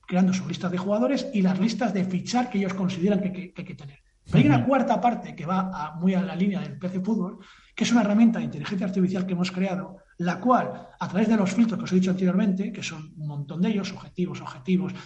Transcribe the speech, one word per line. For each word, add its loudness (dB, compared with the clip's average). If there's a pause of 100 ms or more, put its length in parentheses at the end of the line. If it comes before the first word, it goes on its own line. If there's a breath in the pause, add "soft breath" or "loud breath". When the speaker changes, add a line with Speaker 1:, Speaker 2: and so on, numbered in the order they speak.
Speaker 1:
creando 2
sus -4
listas -4
de -2
jugadores 0
y 2
las 2
listas 0
de 0
fichar -2
que -2
ellos -2
consideran 0
que, -4
que, -12
que -12
hay -12
que -14
tener. -18 (240)
Pero 4
hay 8
una 6
Speaker 2:
Ujú. 2
Speaker 1:
cuarta 2
parte 0
que -10
va -2
a, -8
muy 2
a 2
la -4
línea 0
del -8
P -6
C -4
Fútbol, -2 (380 loud breath)
que 0
es 0
una 6
herramienta 4
de -4
inteligencia -4
artificial 0
que -4
hemos -2
creado, -4 (200 loud breath)
la -2
cual, 2 (100)
a -6
través 0
de 4
los 2
filtros 2
que -6
os -4
he -2
dicho 4
anteriormente, 2
que -10
son -10
un -8
montón -4
de 2
ellos, -2
subjetivos, -6
objetivos, -2 (140)